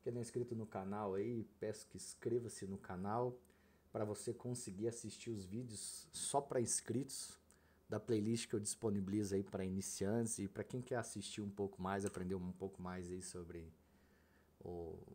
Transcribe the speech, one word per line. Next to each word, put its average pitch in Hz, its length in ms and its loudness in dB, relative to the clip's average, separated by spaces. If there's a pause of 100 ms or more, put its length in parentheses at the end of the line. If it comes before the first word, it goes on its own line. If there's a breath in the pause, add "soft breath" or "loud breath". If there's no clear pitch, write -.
Quem 123 100 -2
não 120 80 -2
é - 20 -2
inscrito 120 320 0
no 110 140 -2
canal 98 460 0
aí, 110 300 2 (140)
peço 107 300 -2
que - 80 -14
inscreva-se 117 680 0
no 95 140 -2
canal 107 580 0 (540 loud breath)
pra 110 140 2
você 107 280 -2
conseguir 113 540 -2
assistir 117 440 -4
os 104 140 -2
vídeos 107 680 -6
só - 280 2
pra 139 200 2
inscritos - 760 0 (520 loud breath)
da 107 100 0
playlist 110 500 4
que - 60 0
eu 107 60 4
disponibilizo 101 760 2
aí 98 80 6
pra 98 220 0
iniciantes 98 760 2
e 98 80 0
pra 104 160 -2
quem 127 180 -2
quer 123 140 -2
assistir 113 460 -2
um 101 100 0
pouco 98 320 0
mais, 98 240 2
aprender 92 300 0
um 90 160 -2
pouco 95 280 -6
mais 90 300 -6
aí 92 100 -4
sobre 85 480 -8 (920 loud breath)
o 85 360 -4 (180)